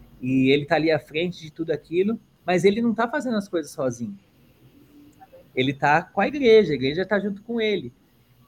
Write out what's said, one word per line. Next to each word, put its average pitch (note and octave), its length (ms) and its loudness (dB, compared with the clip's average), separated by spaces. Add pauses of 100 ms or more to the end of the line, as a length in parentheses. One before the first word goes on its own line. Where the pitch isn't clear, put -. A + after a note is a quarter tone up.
(220)
e C3 280 2
ele C#3+ 160 2
tá E3 100 0
ali D#3 160 2
à D3+ 80 2
frente E3 420 -6
de D#3 80 -16
tudo E3 220 -8
aquilo, F#3 480 -2 (260)
mas F3 200 0
ele G#3 160 2
não A#3 120 0
tá A#3 140 -2
fazendo A#3+ 300 -4
as G3+ 100 -4
coisas D#3 240 -6
sozinho. A#2 480 -6 (1400)
Ele C3 180 0
tá D3+ 280 2
com - 200 -4
a A3 60 2
igreja, A3+ 440 4
a C#3+ 40 0
igreja C#3+ 300 -2
tá G3+ 140 0
junto G3+ 240 -6
com A#3 160 -6
ele, G3+ 320 -4 (560)